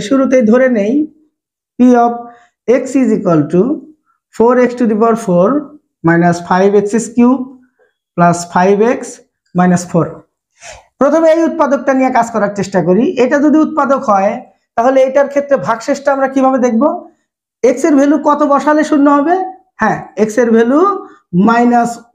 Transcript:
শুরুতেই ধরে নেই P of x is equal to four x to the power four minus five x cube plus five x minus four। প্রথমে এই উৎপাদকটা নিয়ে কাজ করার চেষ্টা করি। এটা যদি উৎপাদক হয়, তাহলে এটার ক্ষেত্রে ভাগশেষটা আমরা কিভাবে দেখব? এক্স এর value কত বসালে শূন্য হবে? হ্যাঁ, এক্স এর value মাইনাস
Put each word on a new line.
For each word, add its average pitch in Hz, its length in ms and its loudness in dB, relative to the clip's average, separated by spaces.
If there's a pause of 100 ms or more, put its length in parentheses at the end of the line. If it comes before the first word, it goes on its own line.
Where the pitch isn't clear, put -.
শুরুতেই 262 440 2
ধরে 254 160 4 (100)
নেই 208 160 -2 (840)
P - 20 0 (240)
of 240 80 0 (680)
x - 0 - (180)
is 233 160 0
equal 165 240 0 (120)
to 180 100 2 (720)
four 240 200 2 (140)
x - 100 -8
to 254 120 -2
the 220 100 0
power 226 160 2 (100)
four 180 220 2 (600)
minus 170 280 2 (120)
five 190 240 2 (120)
x - 20 -4 (300)
cube 254 260 2 (720)
plus 175 200 2 (180)
five 190 240 2 (200)
x - 20 -14 (540)
minus 180 360 2
four। 156 160 0 (960)
প্রথমে 311 340 2
এই 330 140 0
উৎপাদকটা 277 500 -2
নিয়ে 262 180 0
কাজ 233 180 0
করার 202 240 -2
চেষ্টা 190 300 -2
করি। 196 160 2 (200)
এটা 254 200 0
যদি 302 220 2
উৎপাদক 269 340 -2 (100)
হয়, 196 220 0 (440)
তাহলে 262 220 0 (100)
এটার 277 240 0
ক্ষেত্রে 285 240 -2 (100)
ভাগশেষটা 269 480 -4
আমরা 269 200 -2
কিভাবে 262 320 0
দেখব? 226 160 0 (880)
এক্স - 180 -4
এর 302 100 2
value 285 180 2 (120)
কত 294 120 0 (120)
বসালে 294 380 0
শূন্য 285 160 2 (100)
হবে? 302 180 0 (460)
হ্যাঁ, 196 180 -2 (240)
এক্স 220 200 -2
এর 233 140 0
value 240 240 2 (680)
মাইনাস 240 420 2 (240)